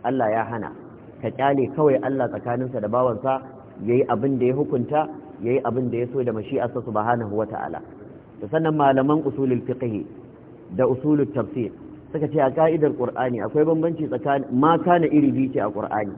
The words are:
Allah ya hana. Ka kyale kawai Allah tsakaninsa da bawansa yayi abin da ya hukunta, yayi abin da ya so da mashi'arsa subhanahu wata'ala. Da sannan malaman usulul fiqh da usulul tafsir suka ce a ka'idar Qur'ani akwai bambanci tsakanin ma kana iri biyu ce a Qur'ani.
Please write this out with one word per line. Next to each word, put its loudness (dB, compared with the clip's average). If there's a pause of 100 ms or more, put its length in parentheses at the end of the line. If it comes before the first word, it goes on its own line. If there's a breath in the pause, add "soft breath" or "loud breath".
Allah 0
ya 0
hana. -8 (500)
Ka -4
kyale 2
kawai 4
Allah 0
tsakaninsa -4
da -4
bawansa 0 (440)
yayi 4
abin 0
da 2
ya 2
hukunta, -2 (320)
yayi 0
abin -2
da -4
ya -2
so -2
da 0
mashi'arsa -4
subhanahu 0
wata'ala. -4 (560)
Da -10
sannan 2
malaman 4
usulul 0
fiqh -4 (720)
da 4
usulul 2
tafsir -4 (400)
suka -2
ce -2
a 4
ka'idar 4
Qur'ani -2
akwai 2
bambanci 0
tsakanin -2
ma 6
kana 4
iri 6
biyu 2
ce -2
a 0
Qur'ani. -4